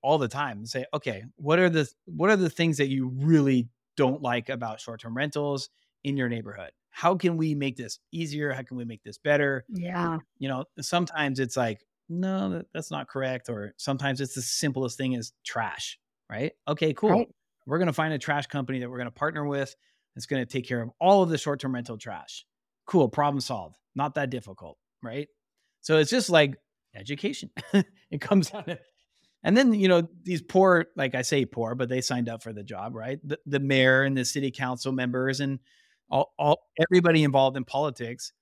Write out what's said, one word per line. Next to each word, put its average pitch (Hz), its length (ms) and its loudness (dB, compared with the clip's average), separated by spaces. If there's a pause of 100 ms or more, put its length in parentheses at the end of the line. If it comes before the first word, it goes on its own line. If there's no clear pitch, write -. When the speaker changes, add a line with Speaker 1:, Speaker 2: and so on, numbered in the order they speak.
Speaker 1:
all 147 160 2
the 131 100 0
time 131 300 -6
and 113 100 -12
say, 131 260 -6
"Okay, 113 300 -6 (120)
what 151 220 2
are 180 100 6
the, 156 200 2 (160)
what 180 260 0
are 214 60 6
the 180 140 2
things 165 280 0
that 143 100 2
you 135 200 -2
really 135 600 4 (280)
don't 139 260 2
like 120 260 -2
about 120 320 -8
short-term 117 360 -12
rentals 143 520 -4 (360)
in 139 120 -2
your 127 120 0
neighborhood? 98 420 -8 (200)
How 180 260 2
can 170 200 2
we 160 200 0
make 139 200 -2
this 117 220 -12 (140)
easier? 151 400 -4
How 131 100 -8
can 127 140 -14
we 123 80 -8
make 113 180 -12
this 104 160 -18
better?" 143 500 0
Speaker 2:
Yeah. 175 520 -4 (180)
Speaker 1:
You 135 100 -6
know, 131 160 -4 (160)
sometimes 151 600 -2
it's 127 160 -2
like, 117 300 -2 (220)
"No, 190 420 -2
that, 170 240 -6
that's 165 180 -8
not 143 160 -8
correct." 131 420 -4
Or 104 280 -8
sometimes 139 420 -2
it's 135 140 -6
the 131 80 -6
simplest 131 560 -4
thing 131 160 -2
is 117 180 -8 (120)
trash, - 540 -8 (320)
right? 120 220 -4 (160)
Okay, 151 260 0
cool. 202 220 4
Speaker 2:
Right. 240 180 0 (320)
Speaker 1:
We're 143 140 -2
gonna 175 140 2
find 156 200 -2
a 143 40 -4
trash 143 300 -2
company 131 320 -4
that 123 100 -8
we're 123 80 -10
gonna 123 140 -8
partner 151 340 -4
with, 139 300 -4 (380)
that's - 120 -14
gonna 131 200 -2
take 123 200 -4
care 123 160 -2
of 113 80 -8 (100)
all 190 220 8
of 170 80 2
the 156 80 0
short-term 139 360 -4
rental 120 240 -8
trash. 92 480 -14 (400)
Cool, 151 220 4
problem 143 320 0
solved. 98 360 -8 (180)
Not 143 220 -4
that 139 140 -2
difficult, 98 480 -12 (240)
right? 127 260 -8 (540)
So 156 160 4
it's 151 120 4
just, 233 200 2
like, 151 280 6 (360)
education. 139 560 -8 (220)
<laughs> 196 120 4 (260)
It 151 120 -6
comes 190 280 4
down 202 160 -12
to, 170 140 -8 (640)
and 196 120 4
then, 247 180 6
you 196 140 4
know, 170 200 6 (160)
these 175 180 -4
poor, 185 440 6 (100)
like, 135 200 -2
I 127 60 -2
say 135 240 2
poor, 117 300 -6
but 127 140 -2
they 127 120 0
signed 123 260 -2
up 113 140 -10
for 113 120 -12
the 104 100 -12
job, 101 320 -10
right? 127 300 -8
The, 147 200 -6
the 139 140 -2
mayor 131 440 6
and 139 120 0
the 127 100 -2
city 139 260 -2
council 127 400 -6
members 127 480 -2
and 139 200 -4 (500)
all, 139 280 0
all, 147 300 2 (120)
everybody 170 440 6
involved 135 340 4
in 127 60 -4
politics, 123 760 -6